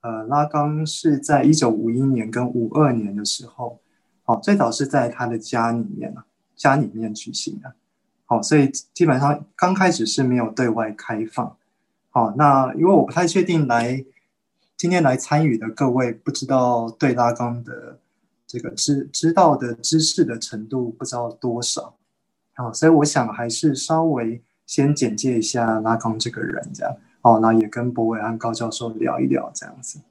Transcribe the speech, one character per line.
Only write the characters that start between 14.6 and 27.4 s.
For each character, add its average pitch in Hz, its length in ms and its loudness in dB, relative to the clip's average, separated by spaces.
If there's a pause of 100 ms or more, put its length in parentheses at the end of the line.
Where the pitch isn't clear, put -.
今 175 140 -2
天 180 120 2
来 131 140 4
参 151 300 0
与 120 100 2
的 110 140 -6
各 135 180 -2
位， 123 240 0
不 - 180 -6
知 - 140 -8
道 123 460 0
对 127 240 -2
拉 120 180 2
冈 120 320 -6
的 - 340 -16 (480)
这 123 120 -10
个 - 140 -10
知-， 139 380 -2
知 165 220 0
道 165 240 6
的 120 180 -4
知 - 260 0
识 156 220 2
的 117 160 0
程 110 300 -10
度 123 220 -4
不 117 140 -12
知 - 80 -10
道 120 180 -6
多 120 320 -6
少。 - 320 -6 (580)
好， 120 180 -8
所 156 160 2
以 165 60 10
我 151 120 6
想 135 280 0
还 117 160 -6
是 139 260 0
稍 160 300 0
微 120 380 -2 (240)
先 143 280 2
简 113 220 0
介 123 220 0
一 110 40 0
下 113 380 -2
拉 113 160 0
冈 110 220 -4
这 117 120 -4
个 - 120 -10
人 - 320 -8
这 - 100 -8
样。 - 100 -4 (280)
哦， 113 180 8